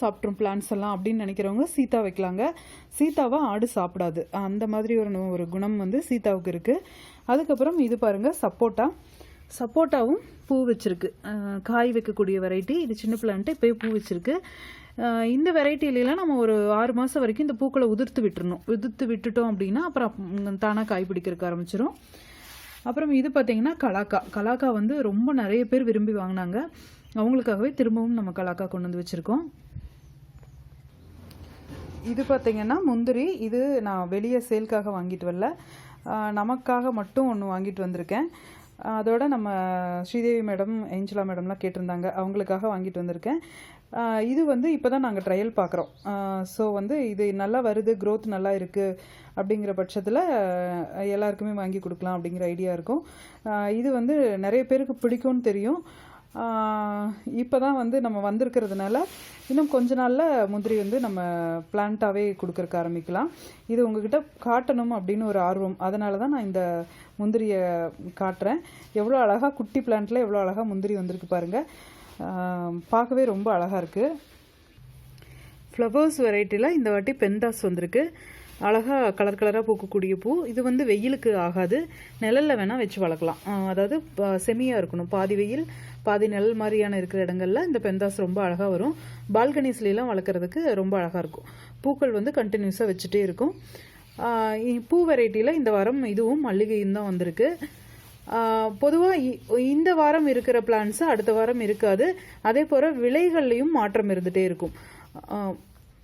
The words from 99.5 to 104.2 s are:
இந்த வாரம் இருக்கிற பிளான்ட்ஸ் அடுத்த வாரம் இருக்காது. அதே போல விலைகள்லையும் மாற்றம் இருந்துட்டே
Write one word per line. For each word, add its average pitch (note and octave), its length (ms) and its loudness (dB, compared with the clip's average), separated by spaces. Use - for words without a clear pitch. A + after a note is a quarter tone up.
இந்த D4 360 2
வாரம் D4+ 320 6
இருக்கிற B3 340 4
பிளான்ட்ஸ் G#3+ 420 2
அடுத்த A3+ 300 2
வாரம் A3+ 280 2
இருக்காது. G#3+ 580 2
அதே A#3 240 4
போல D4+ 280 4
விலைகள்லையும் C#4 800 2
மாற்றம் A3 380 2
இருந்துட்டே F#3 340 2